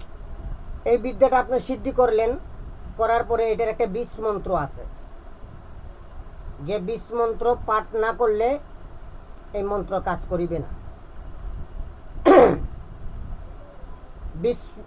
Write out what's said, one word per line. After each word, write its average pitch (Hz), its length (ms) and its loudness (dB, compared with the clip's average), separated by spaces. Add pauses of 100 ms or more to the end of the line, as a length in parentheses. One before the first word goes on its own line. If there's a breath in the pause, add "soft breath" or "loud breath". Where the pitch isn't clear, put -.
(840)
এই 233 140 6
বিদ্যাটা 220 400 6
আপনি 247 220 2
সিদ্ধি 254 320 -4
করলেন, 226 380 6 (640)
করার 226 280 4
পরে 226 200 2
এটার 220 300 2
একটা 233 120 2
বিষ 220 320 -4
মন্ত্র 214 380 -2
আছে, - 260 -2 (1800)
যে 185 140 0
বিষ 196 340 -4
মন্ত্র 226 340 2 (200)
পাঠ 214 180 2 (100)
না 220 180 2
করলে 220 360 4 (1080)
এই 202 100 0
মন্ত্র 196 360 0
কাজ 180 280 -2
করিবে 170 300 0
না। 135 120 -4 (1600)
<clears throat> - 520 8 (1600)
বিষ 240 200 2 (260)